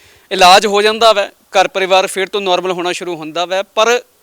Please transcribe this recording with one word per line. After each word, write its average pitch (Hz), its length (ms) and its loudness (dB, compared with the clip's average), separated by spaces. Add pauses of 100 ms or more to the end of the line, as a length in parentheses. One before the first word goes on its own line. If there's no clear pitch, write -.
(320)
ਇਲਾਜ 190 340 4
ਹੋ 208 160 0
ਜਾਂਦਾ 220 320 2
ਵਾ, 196 140 -2
ਘਰ - 400 -2
ਪਰਿਵਾਰ 190 400 0
ਫਿਰ 190 200 -6
ਤੋਂ 202 140 -6
ਨਾਰਮਲ 180 300 -2
ਹੋਣਾ 175 200 -6
ਸ਼ੁਰੂ 175 240 -10
ਹੁੰਦਾ 156 300 -8
ਵਾ, 185 180 -4
ਪਰ 226 380 0 (220)